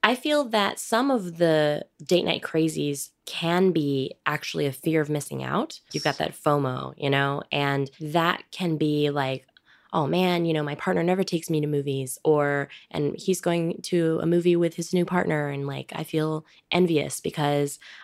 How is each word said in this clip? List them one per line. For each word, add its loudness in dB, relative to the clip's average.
I 4
feel 2
that 0
some 0
of -2
the 4
date 2
night 0
crazies -2
can 2
be 0
actually -2
a -2
fear 0
of -2
missing -4
out. -4
You've -6
got 2
that -4
fomo, -2
you -2
know, 0
and -2
that 0
can -2
be 2
like, -4
"Oh 0
man, 2
you 0
know, 0
my -4
partner 0
never 2
takes -4
me 2
to 0
movies," -2
or, 2
"And -2
he's 0
going 0
to 0
a 0
movie 4
with 0
his -6
new 4
partner, 0
and, -6
like, -8
I -6
feel -2
envious 2
because -2